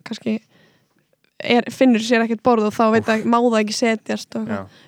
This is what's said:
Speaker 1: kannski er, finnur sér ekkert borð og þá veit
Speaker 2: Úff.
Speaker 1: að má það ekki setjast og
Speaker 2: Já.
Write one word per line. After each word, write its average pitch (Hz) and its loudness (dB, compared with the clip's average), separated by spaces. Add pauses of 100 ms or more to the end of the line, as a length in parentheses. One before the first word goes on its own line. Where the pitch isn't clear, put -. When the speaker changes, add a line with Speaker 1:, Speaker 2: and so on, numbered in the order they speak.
Speaker 1:
kannski 220 -6 (1040)
er, 240 2
finnur 247 4
sér 226 0
ekkert 226 -4
borð 226 2
og 208 -4
þá 220 2
veit 220 2
Speaker 2:
Úff. 226 -4
Speaker 1:
að 220 -2
má 233 2
það 226 2
ekki 208 -6
setjast 220 -4
og 220 -8
Speaker 2:
Já. 196 -6 (220)